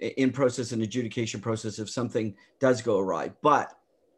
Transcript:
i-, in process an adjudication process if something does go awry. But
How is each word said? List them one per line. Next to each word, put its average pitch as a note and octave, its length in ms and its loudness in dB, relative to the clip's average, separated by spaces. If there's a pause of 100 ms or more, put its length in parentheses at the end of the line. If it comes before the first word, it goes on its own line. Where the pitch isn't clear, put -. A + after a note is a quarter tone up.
i-, G#2 40 -4 (100)
in C3 160 4
process B2 400 0
an A2+ 100 -2
adjudication A2+ 580 -4
process A2 380 -4
if G#2 100 -6
something A2+ 460 -4 (240)
does B2 240 4
go A2 160 2
awry. F2 320 -2 (120)
But C#3+ 360 4 (400)